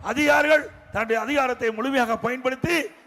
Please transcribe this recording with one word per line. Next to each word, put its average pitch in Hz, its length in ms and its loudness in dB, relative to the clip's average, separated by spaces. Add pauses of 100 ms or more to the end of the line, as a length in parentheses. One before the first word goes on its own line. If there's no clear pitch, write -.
அதிகாரிகள் 294 540 4 (300)
தன்னுடைய 220 300 -2
அதிகாரத்தை 254 440 -2 (100)
முழுமையாக 240 460 0
பயன்படுத்தி 262 540 -2 (300)